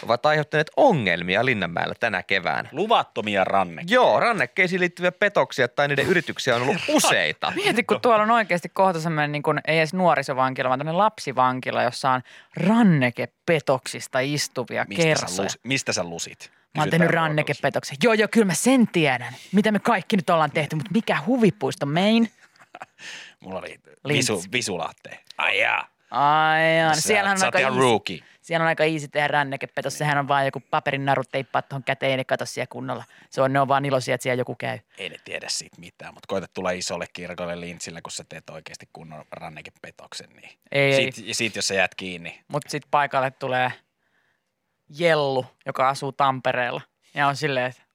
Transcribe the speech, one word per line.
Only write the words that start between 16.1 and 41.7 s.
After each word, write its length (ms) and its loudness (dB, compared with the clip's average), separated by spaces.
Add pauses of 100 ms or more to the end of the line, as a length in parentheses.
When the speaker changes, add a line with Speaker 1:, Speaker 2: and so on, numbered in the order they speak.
Speaker 3:
Mä 300 -8
oon 40 2
Speaker 2:
Kysytään 60 0
Speaker 3:
tehnyt 160 4
Speaker 2:
Voikelus. 200 2
Speaker 3:
rannekepetoksen. 760 -2
Joo, 100 6
joo, 180 2
kyllä 140 4
mä 80 0
sen 340 4
tiedän. 480 0 (160)
Mitä 200 4
me 80 2
kaikki 360 0
nyt 140 0
ollaan 220 4
tehty, 240 -2
mut 180 -4
mikä 240 0 (100)
huvipuisto 580 2
main? 460 2 (560)
Speaker 2:
<laughs> 520 -20
Mulla 200 -12
oli 200 -14 (240)
Speaker 3:
Lintsi. 300 0
Speaker 2:
visu-, 180 -6
visulahteen. 680 -6 (180)
Ai 240 0
jaa. 260 0 (240)
Speaker 3:
Ai 680 4
jaa, 120 4
no 60 2
Speaker 2:
Sä 60 0
Speaker 3:
siellähän 340 0
on 40 0
Speaker 2:
sä 60 2
oot 100 0
Speaker 3:
aika 40 2
Speaker 2:
ihan 140 2
Speaker 3:
easy. 80 2
Speaker 2:
rookie. 380 2 (220)
Speaker 3:
Siellä 220 -2
on 40 2
aika 160 0
easy 240 -2
tehdä 200 0
rannekepetossa. 720 -4
Sehän 200 0
on 100 0
vaan 180 2
joku 140 -4 (120)
paperinnaru 600 0
teippaat 380 -4
tohon 140 -10
käteen 360 -2
ja 60 -6
kato 200 -4
siellä 240 -8
kunnolla. 340 -10 (260)
Se 120 -2
on, 120 2
ne 80 4
on 60 2
vaan 180 0
iloisia, 300 0
että 80 -6
siellä 180 -2
joku 140 -8
käy. 240 -8 (180)
Speaker 2:
Ei 120 -10
ne 60 -16 (100)
tiedä 240 -12
siitä 300 -8
mitään, 340 -20
mut 120 -20
koita 280 -6
tulla 180 -4
isolle 420 -6
kirkolle 480 -10
Lintsille, 400 -14
kun 100 -16
sä 180 -12
teet 200 -18
oikeesti 440 -18
kunnon 380 -20
rannekepetoksen, 1000 -18
niin 200 -20 (220)
Speaker 3:
Ei, 220 2 (180)
Speaker 2:
sit, 120 -18
Speaker 3:
ei. 60 -14
Speaker 2:
ja 60 -6
sit, 200 -4
jos 120 -4
sä 60 -2